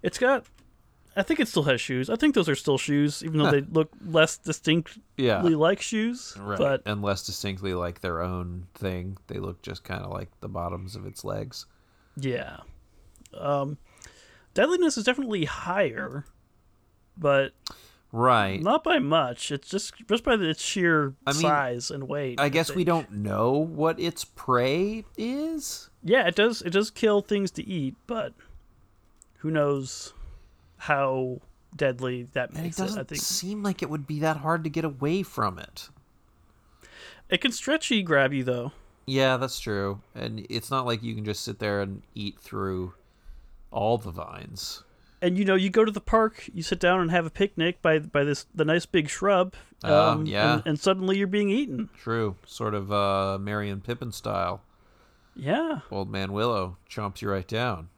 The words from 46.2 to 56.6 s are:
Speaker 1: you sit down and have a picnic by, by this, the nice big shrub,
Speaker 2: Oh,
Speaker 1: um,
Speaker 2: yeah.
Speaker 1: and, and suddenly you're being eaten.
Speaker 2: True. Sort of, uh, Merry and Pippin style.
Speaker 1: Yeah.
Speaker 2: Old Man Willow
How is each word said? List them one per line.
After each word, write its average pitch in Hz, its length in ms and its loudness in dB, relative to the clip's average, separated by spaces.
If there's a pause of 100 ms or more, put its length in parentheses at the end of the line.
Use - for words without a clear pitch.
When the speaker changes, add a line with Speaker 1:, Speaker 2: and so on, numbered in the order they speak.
Speaker 1:
you 165 80 -6
sit 175 160 -4
down 180 220 4
and 165 100 2
have 170 160 2
a 156 40 -6
picnic 175 520 0
by, 160 160 6
by 147 240 0
this, 143 320 0
the 156 100 2
nice 165 220 2
big 156 220 2
shrub, 185 460 2 (280)
Speaker 2:
Oh, - 300 6
Speaker 1:
um, 104 140 0
Speaker 2:
yeah. 104 280 4
Speaker 1:
and, - 120 0
and 151 140 0
suddenly 190 380 2
you're 202 80 2
being 202 240 2
eaten. 220 460 -2
Speaker 2:
True. 113 400 -2 (100)
Sort 110 260 -6
of, 101 200 -4
uh, 98 460 2
Merry 104 300 -4
and 98 140 -6
Pippin 117 300 -8
style. 95 500 -4 (720)
Speaker 1:
Yeah. 254 460 -2 (100)
Speaker 2:
Old 98 180 -4
Man 98 240 -4
Willow 101 440 -2 (120)